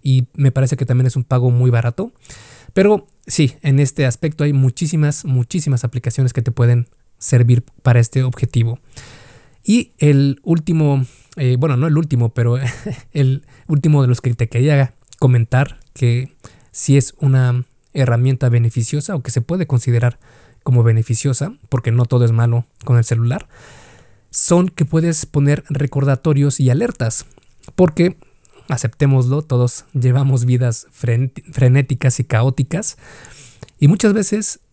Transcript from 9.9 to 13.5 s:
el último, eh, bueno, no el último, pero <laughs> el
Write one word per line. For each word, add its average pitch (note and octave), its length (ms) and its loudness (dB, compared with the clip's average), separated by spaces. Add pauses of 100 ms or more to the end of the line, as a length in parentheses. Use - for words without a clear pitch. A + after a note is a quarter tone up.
el C#3 460 2
último, D#3 600 0 (320)
eh, B2+ 220 0
bueno, C#3 180 0
no D3 120 0
el D3+ 100 2
último, B2 340 0
pero A#2+ 260 0 (280)
<laughs> - 260 -12
el C3+ 320 -2 (220)